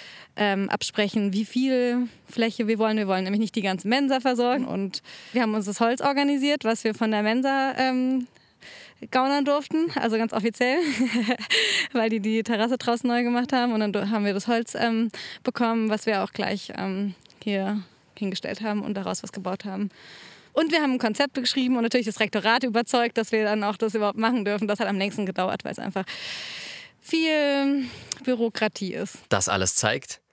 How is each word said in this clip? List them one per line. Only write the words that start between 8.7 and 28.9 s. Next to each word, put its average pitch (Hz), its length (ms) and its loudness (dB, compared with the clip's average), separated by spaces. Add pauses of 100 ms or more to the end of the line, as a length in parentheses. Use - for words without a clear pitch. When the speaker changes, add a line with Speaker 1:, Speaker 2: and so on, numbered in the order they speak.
Speaker 1:
gaunern 269 340 2
durften, 311 500 0
also 220 220 0
ganz 226 160 0
offiziell, 247 460 2 (520)
<laughs> - 640 0
weil 226 160 2
die 220 100 0
die 220 240 0
Terrasse 233 340 2
draußen 233 300 0
neu 240 160 2
gemacht 240 300 0
haben. 247 200 2
Und 220 60 0
dann 208 140 0
do-, 202 160 0
haben 208 160 0
wir 202 80 2
das 196 140 -4
Holz, 233 280 0
ähm, 226 360 2 (320)
bekommen, 226 460 2
was 208 160 -2
wir 196 180 2
auch - 80 -4
gleich, 196 440 -4
ähm, 190 380 -4 (280)
hier 202 400 -2 (360)
hingestellt 196 440 -6
haben 208 200 -2
und 202 140 -4
daraus 190 280 -4
was - 80 -12
gebaut 190 340 -8
haben. 196 240 -4 (640)
Und 311 180 2
wir 320 100 4
haben 269 120 2
ein 254 60 0
Konzept 254 360 0
geschrieben 254 420 2
und 233 60 2
natürlich 233 220 2
das 214 140 -2
Rektorat 220 440 2
überzeugt, 233 540 2
dass 226 140 0
wir 220 120 2
dann 208 200 2
auch 202 140 0
das 220 180 0
überhaupt 208 220 0
machen 226 280 2
dürfen. 208 220 0
Das 202 120 0
hat 208 80 0
am 196 100 0
längsten 196 280 -2
gedauert, 185 380 -2
weil - 80 -6
es - 80 -8
einfach 190 260 -4 (920)
viel 285 840 2 (380)
Bürokratie 220 720 -2